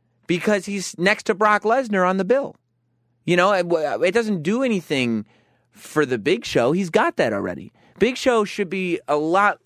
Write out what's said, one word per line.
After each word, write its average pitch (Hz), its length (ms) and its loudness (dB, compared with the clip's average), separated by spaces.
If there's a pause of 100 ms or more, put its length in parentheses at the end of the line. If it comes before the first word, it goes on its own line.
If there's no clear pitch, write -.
(280)
because 190 380 -2
he's 202 320 -8
next 196 260 0
to 214 120 -2
Brock 208 280 2
Lesnar 214 440 2
on 185 100 2
the 190 80 0
bill. 247 300 -2 (680)
You 175 120 2
know, 185 160 4
it, 180 120 0 (400)
it 185 80 2
doesn't 214 300 -2
do 220 200 0
anything 135 640 -2 (460)
for - 340 -2
the 127 120 -2
Big 160 280 -2
Show. 131 260 2
He's 180 180 0
got 226 280 0
that 120 160 0
already. 98 380 -8 (280)
Big 247 180 2
Show 233 260 2
should 196 260 -6
be 180 380 -2
a 147 80 2
lot, 170 500 2